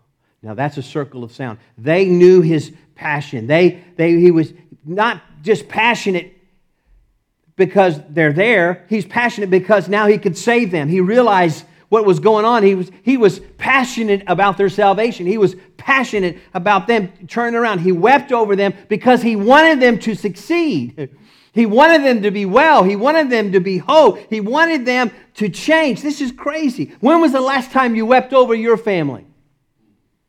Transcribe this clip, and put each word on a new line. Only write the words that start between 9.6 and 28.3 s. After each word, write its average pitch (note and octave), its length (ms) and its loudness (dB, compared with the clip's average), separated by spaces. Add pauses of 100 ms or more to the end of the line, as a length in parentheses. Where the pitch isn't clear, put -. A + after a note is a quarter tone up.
now G#3 160 0
he G#3 140 2
could G3+ 180 -6
save A#3 320 -2
them. D#3 180 -4
He F#3 140 0
realized G3 640 0 (240)
what G#3+ 160 0
was F3+ 140 2
going G#3+ 260 2
on. A#3 160 2
He G3 140 4
was, F3+ 160 -8 (100)
he C4 160 0
was G#3 220 2 (180)
passionate A#3 720 -2
about F#3 300 0
their G3 120 0
salvation. G3+ 560 -2
He G#3+ 140 -2
was F#3+ 160 0 (220)
passionate G#3+ 600 -4 (160)
about F#3 320 0
them G#3+ 260 -2 (160)
turning A#3 280 -6
around. A3 240 -2
He F3+ 120 0
wept A3 400 2
over A3 240 0
them G3 200 -2 (120)
because A#3+ 360 0
he A3+ 120 -2
wanted C#4 440 4
them A#3+ 200 2
to A3 140 -6
succeed. F3+ 960 -6 (440)
He A#3 120 2
wanted C#4+ 380 4
them B3 180 0
to G#3 80 -2
be G3+ 160 -4
well. B3+ 380 4
He G3 120 0
wanted C#4 360 0
them G#3+ 220 -2
to G3 60 4
be F#3 200 -4
whole. C#4+ 340 4 (160)
He A3 120 -6
wanted C#4+ 440 -2
them B3 240 0 (260)
to G#3 140 -4
change. D4+ 540 -2
This D4 180 -6
is B3 100 -6
crazy. C#4+ 680 -6
When D#4+ 200 2
was D#4+ 120 2
the C4+ 100 -2
last C4 300 -4
time B3 240 0
you A3 100 -2
wept B3 260 2